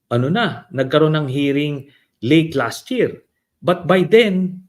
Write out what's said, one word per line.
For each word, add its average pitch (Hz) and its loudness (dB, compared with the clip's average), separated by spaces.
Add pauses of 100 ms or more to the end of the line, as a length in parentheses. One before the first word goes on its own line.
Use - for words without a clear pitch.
(100)
ano 120 0
na, 156 -2
nagkaroon 151 2
ng 151 -2
hearing 143 -2 (380)
late 160 2
last 117 -6
year. 233 -2 (360)
But 180 -2
by 185 4
then, 185 2